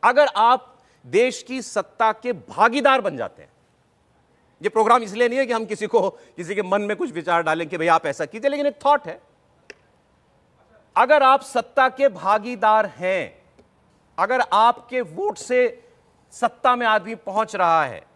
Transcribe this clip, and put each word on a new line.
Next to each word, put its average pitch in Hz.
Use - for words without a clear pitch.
अगर 254
आप 226
देश 220
की 254
सत्ता 220
के 247
भागीदार 233
बन 185
जाते 101
हैं, -
ये 175
प्रोग्राम 226
इसलिए 226
नहीं 240
है 269
कि 233
हम 226
किसी 214
को, 196
किसी -
के 202
मन 196
में 208
कुछ 302
विचार 170
डालें 160
कि 170
भाई 160
आप 165
ऐसा 147
कीजिए, 220
लेकिन 285
एक 285
थॉट 285
है, -
अगर 262
आप 269
सत्ता 262
के 269
भागीदार 214
हैं 180
अगर 220
आपके 240
वोट 240
से -
सत्ता 240
में 240
आदमी 214
पहुंच 214
रहा 165
है 107